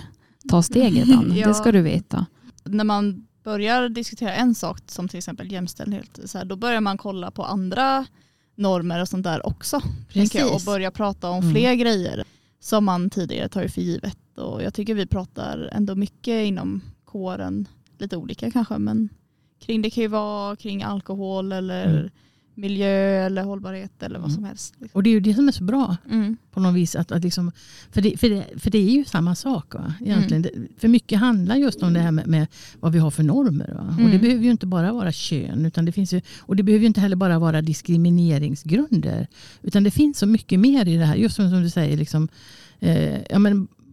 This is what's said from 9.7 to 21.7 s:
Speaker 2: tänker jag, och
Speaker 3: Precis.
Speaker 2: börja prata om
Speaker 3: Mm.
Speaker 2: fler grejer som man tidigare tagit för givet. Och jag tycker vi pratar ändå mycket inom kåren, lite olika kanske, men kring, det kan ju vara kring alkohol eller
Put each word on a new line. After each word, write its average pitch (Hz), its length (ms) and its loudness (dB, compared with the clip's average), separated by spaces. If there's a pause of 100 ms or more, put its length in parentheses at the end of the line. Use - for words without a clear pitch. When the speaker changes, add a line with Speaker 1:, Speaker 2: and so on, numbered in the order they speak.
Speaker 2:
tänker 208 260 2
jag, 285 80 2
och 233 60 0
Speaker 3:
Precis. 185 120 -4
Speaker 2:
börja 190 260 -2
prata 196 380 -4
om 180 140 -2
Speaker 3:
Mm. 165 100 2
Speaker 2:
fler 247 220 4
grejer 226 480 -2 (360)
som 208 260 0
man 180 240 0
tidigare - 400 -4
tagit - 240 -6
för 180 80 -6
givet. 175 360 -6 (200)
Och - 260 -8
jag 196 100 -8
tycker 214 220 -6
vi 196 100 -4
pratar - 680 -8
ändå 202 220 -2
mycket 214 520 -4
inom 190 340 -6 (240)
kåren, 190 640 -8 (320)
lite 196 180 -8
olika 226 340 -8
kanske, 226 260 -2
men 214 320 -2 (560)
kring, 226 160 -2
det 214 80 -2
kan 233 120 -4
ju 220 60 0
vara 208 480 -6
kring 196 280 -8
alkohol 196 680 -6
eller 185 480 -2